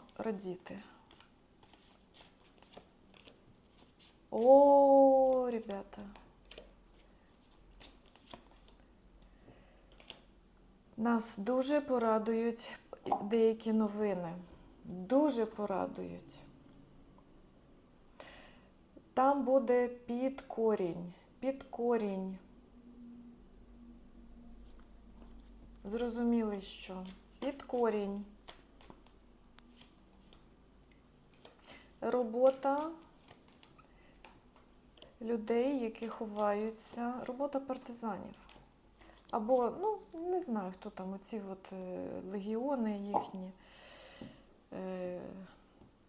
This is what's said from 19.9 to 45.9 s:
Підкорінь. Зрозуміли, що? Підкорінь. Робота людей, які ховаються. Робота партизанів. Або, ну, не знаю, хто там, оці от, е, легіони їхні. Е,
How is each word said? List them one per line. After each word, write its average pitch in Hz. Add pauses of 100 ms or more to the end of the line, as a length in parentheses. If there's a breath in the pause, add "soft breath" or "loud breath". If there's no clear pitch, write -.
Підкорінь. 220 (3500)
Зрозуміли, 233
що? 185 (340)
Підкорінь. 214 (3750 loud breath)
Робота 262 (2250 loud breath)
людей, 233
які 226
ховаються. 214 (120)
Робота 277
партизанів. 240 (960 loud breath)
Або, 240
ну, 415 (300)
не 359
знаю, 208
хто 185
там, 190
оці 202 (100)
от, 190
е, 180 (220)
легіони 220
їхні. 190 (1200 loud breath)
Е, 185 (880 loud breath)